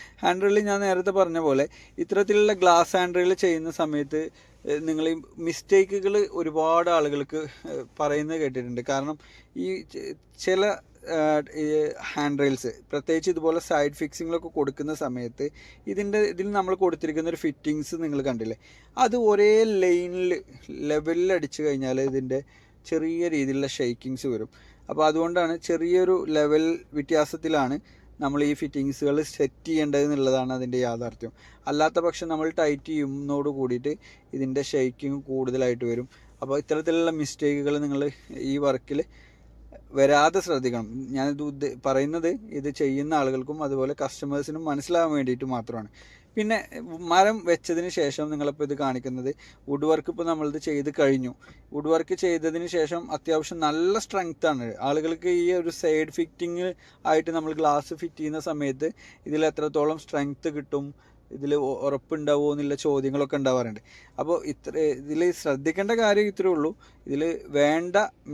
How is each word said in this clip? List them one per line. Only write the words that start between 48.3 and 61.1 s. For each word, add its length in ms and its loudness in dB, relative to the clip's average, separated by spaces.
നിങ്ങളിപ്പോൾ 360 -4
ഇത് 140 -4
കാണിക്കുന്നത് 480 -4
വുഡ് 220 -2
വർക്ക് 220 2
ഇപ്പോൾ 180 -6
നമ്മളിത് 380 -4
ചെയ്ത് 300 -2
കഴിഞ്ഞു. 340 2
വുഡ് 200 -2
വർക്ക് 300 0
ചെയ്തതിന് 520 0
ശേഷം 260 -2
അത്യാവശ്യം 500 -2
നല്ല 400 0
സ്ട്രെങ്ത് 460 -2
ആണ്. 160 -4
ആളുകൾക്ക് 420 0
ഈ 40 2
ഒരു 180 -4
സൈഡ് 400 0
ഫിറ്റിംഗ് 480 -4
ആയിട്ട് 280 2
നമ്മൾ 140 -4
ഗ്ലാസ് 420 0
ഫിറ്റ് 160 -10
ചെയ്യുന്ന 300 -6
സമയത്ത് 400 -2
ഇതിൽ 240 2
എത്രത്തോളം 540 0
സ്ട്രെങ്ത് 500 -4
കിട്ടും, 300 -4